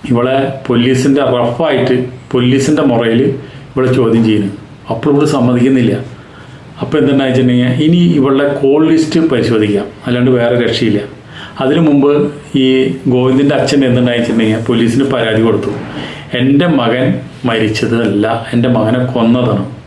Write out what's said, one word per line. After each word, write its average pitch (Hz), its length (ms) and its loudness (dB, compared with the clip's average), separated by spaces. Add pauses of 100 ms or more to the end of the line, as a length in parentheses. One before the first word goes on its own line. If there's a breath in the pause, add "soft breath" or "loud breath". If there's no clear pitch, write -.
(100)
ഇവളെ 131 420 0 (140)
പോലീസിൻ്റെ 127 540 2
റഫായിട്ട് 127 1000 0 (120)
പോലീസിൻ്റെ 131 500 2
മുറയിൽ 117 400 2 (540 loud breath)
ഇവളെ 127 160 0
ചോദ്യം 113 320 2
ചെയ്യുന്നു. 104 240 0 (420)
അപ്പോൾ 143 240 0
ഇവള് 143 120 2
സമ്മതിക്കുന്നില്ല. 123 720 2 (840 loud breath)
അപ്പോൾ 151 180 -2
എന്തുണ്ടായി 135 320 2
വെച്ചിട്ടുണ്ടെങ്കിൽ, 123 540 2
ഇനി 165 120 4
ഇവളുടെ 143 640 2
കോൾ 151 280 4
ലിസ്റ്റ് 160 300 2
പരിശോധിക്കാം, 107 640 0 (220)
അല്ലാണ്ട് 123 240 2
വേറെ 120 340 2
രക്ഷയില്ല. 104 360 0 (600 loud breath)
അതിനു 143 200 2
മുമ്പ് 147 520 2 (240)
ഈ 131 380 2 (140)
ഗോവിന്ദൻ്റെ 131 460 2
അച്ഛൻ 135 300 0
എന്തുണ്ടായി 123 340 0
വെച്ചിട്ടുണ്ടെങ്കിൽ 113 500 0
പോലീസിന് 117 360 2
പരാതി 113 380 0
കൊടുത്തു. 110 280 0 (680 loud breath)
"എൻ്റെ 139 300 2
മകൻ 127 540 0 (240)
മരിച്ചതല്ല, 110 1080 -2
എൻ്റെ 123 160 0
മകനെ 117 360 0
കൊന്നതാണ് 117 600 0 (220)